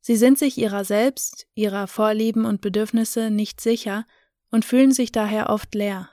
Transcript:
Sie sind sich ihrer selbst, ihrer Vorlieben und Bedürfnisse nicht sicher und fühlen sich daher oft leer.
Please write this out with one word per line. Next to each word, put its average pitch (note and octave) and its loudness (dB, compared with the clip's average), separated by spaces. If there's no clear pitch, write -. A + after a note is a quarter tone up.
Sie A#3 0
sind B3+ 6
sich C#4 0
ihrer G3+ -2
selbst, G#3+ -2
ihrer G3+ -2
Vorlieben G#3+ 0
und G#3 -2
Bedürfnisse A3 -2
nicht G#3+ -4
sicher A3+ -2
und A3+ 2
fühlen C4+ 4
sich B3 -2
daher G#3+ -2
oft G#3+ -4
leer. G3+ -4